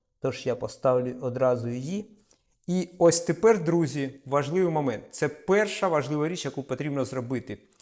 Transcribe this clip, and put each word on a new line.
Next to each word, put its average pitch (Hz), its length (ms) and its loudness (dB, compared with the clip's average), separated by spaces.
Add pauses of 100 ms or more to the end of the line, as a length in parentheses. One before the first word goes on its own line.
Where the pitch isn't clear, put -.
(200)
Тож - 260 -4
я 120 100 -2
поставлю 123 640 0
одразу 123 480 0
її. 143 420 -6 (560)
І 175 220 0 (100)
ось 165 220 6
тепер, 196 440 2
друзі, 147 600 0
важливий 147 440 0
момент. 139 400 -2
Це - 180 -2
перша 196 600 0
важлива 147 400 0
річ, 175 160 -6
яку 139 180 -6
потрібно 139 420 -4
зробити. 120 540 -6 (240)